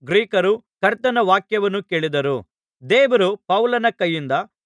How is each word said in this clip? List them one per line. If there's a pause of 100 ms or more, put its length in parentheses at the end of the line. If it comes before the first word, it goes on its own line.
ಗ್ರೀಕರು
ಕರ್ತನ
ವಾಕ್ಯವನ್ನು
ಕೇಳಿದರು. (420)
ದೇವರು
ಪೌಲನ
ಕೈಯಿಂದ (340)